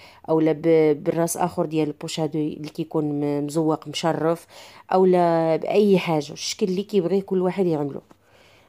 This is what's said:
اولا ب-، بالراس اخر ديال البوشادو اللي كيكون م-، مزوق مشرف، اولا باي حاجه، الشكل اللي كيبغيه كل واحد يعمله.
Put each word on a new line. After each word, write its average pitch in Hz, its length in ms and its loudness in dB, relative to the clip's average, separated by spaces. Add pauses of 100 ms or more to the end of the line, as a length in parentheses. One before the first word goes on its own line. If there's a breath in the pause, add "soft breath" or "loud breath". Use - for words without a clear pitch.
(300 loud breath)
اولا 160 220 4
ب-، 156 520 4
بالراس 165 340 -2
اخر 175 280 -2
ديال 156 220 -2
البوشادو 156 520 -6
اللي 151 300 -6
كيكون 160 360 -4
م-، 147 400 -2
مزوق 156 420 -2
مشرف، 160 600 -2 (460 loud breath)
اولا 175 640 4
باي 196 420 2
حاجه، 156 360 -2
الشكل - 320 -4
اللي 185 180 0
كيبغيه 196 380 0
كل 190 200 -2
واحد 185 240 0
يعمله. 147 360 -2 (680 soft breath)